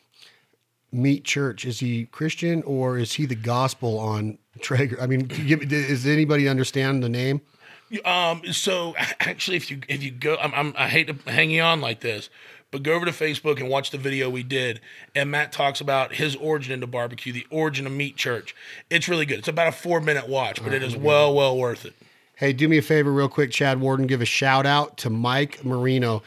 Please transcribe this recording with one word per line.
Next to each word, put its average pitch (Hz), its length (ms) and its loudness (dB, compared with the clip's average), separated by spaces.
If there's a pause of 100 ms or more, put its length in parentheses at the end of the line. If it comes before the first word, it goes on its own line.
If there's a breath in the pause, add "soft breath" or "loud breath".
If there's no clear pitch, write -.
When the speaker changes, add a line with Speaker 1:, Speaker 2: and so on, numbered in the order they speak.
(920 soft breath)
Speaker 1:
Meat 139 340 2
Church, 135 400 -2
is 123 160 -6
he 117 240 -2
Christian 160 580 -2
or 131 340 0
is 117 160 -2
he 151 120 0
the 127 100 -2
gospel 117 640 0
on 107 380 -2 (240)
Traeger? 127 400 0
I 127 40 -2
mean, 131 200 0
do 139 180 -6
you, 151 140 4
does 139 500 -2
anybody 147 400 4
understand 135 560 0
the 120 60 0
name? 131 320 0 (640 loud breath)
Speaker 2:
Um, 175 360 0 (120)
so 175 420 -2 (120)
<laughs> - 120 -8
actually, 180 380 -2
if - 120 -6
you, 139 200 -10
if 139 120 -4
you 135 100 -6
go, 147 260 -2
I'm, 156 180 -2
I'm, 147 220 -2
I 131 100 0
hate 160 200 2
to 135 240 -8
hang 156 200 2
you 160 100 2
on 165 200 2
like 120 180 -4
this, 107 300 -6 (420 loud breath)
but 139 120 -8
go 156 100 2
over 175 120 0
to 170 60 -2
Facebook 151 480 -2
and 131 80 -4
watch 135 240 0
the 147 60 -10
video 135 320 -2
we 127 140 -6
did. 127 360 -4 (340 loud breath)
And 139 160 0
Matt 147 220 -2
talks 139 300 0
about 135 320 0
his 147 240 -2
origin 143 360 -2
into 127 140 -6
barbecue, 120 460 -6
the 120 160 -8
origin 151 360 -2
of 135 60 -6
Meat 139 240 -4
Church. 117 400 -4 (340 loud breath)
It's 170 200 0
really 160 160 2
good. 127 140 -4
It's - 100 -6
about 165 180 2
a 160 60 0
four-minute 151 560 0
watch, 120 340 -2
but 131 100 -2
it 135 100 0
is 120 120 -4
Speaker 1:
Oh, 127 40 -6
Speaker 2:
well, 147 360 6
well 135 220 4
worth 120 260 -2
it. - 120 -16 (400 soft breath)
Speaker 1:
Hey, 139 180 2
do 143 140 2
me 160 100 6
a 147 60 4
favor 147 280 4
real 139 180 4
quick, 143 200 2
Chad 135 320 2
Warden. 135 240 2
Give 131 160 2
a 117 40 2
shout 135 420 2
out 147 300 2
to 127 120 -4
Mike 123 560 0
Marino. 127 600 2